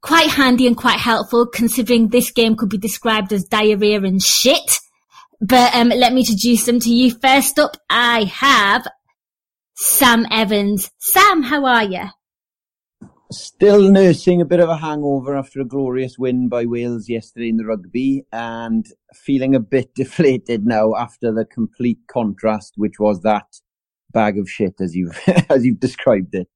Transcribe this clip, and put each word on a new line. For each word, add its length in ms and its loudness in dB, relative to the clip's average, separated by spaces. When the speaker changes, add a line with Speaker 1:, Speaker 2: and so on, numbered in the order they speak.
Speaker 1:
quite 280 2
handy 360 2
and 120 2
quite 200 0
helpful, 480 0
considering 640 0
this 240 0
game 240 2
could 140 -4
be 80 -4
described 560 -4
as 100 -2
diarrhea 580 0
and 220 -2
shit. 540 0
But, 340 4
um, 140 4
let 240 2
me 80 2
introduce 440 0
them 140 0
to 100 -2
you. 220 4
First 380 2
up, 160 0
I 340 0
have 640 0
Sam 560 2
Evans. 580 -2
Sam, 440 2
how 220 -2
are 180 2
you? 200 -8
Speaker 2:
Still 600 4
nursing 500 4
a 40 2
bit 140 0
of 100 4
a 80 -2
hangover 600 -4
after 240 -10
a 40 -4
glorious 520 -6
win 320 -2
by 160 -4
Wales 440 -6
yesterday 400 -8
in 80 -2
the 80 -4
rugby, 680 -4
and 560 -6
feeling 400 -2
a 60 2
bit 340 -4
<laughs> 20 -18
deflated 680 -2
now 300 0
after 360 -6
the 140 -4
complete 540 -6
contrast, 680 -4
which 220 -6
was 220 0
that 240 -2
bag 280 0
of 100 -8
shit, 300 -6
as 160 -6
you've, 280 -6
<laughs> 260 0
as 160 2
you've 140 0
described 540 -2
it. 220 -8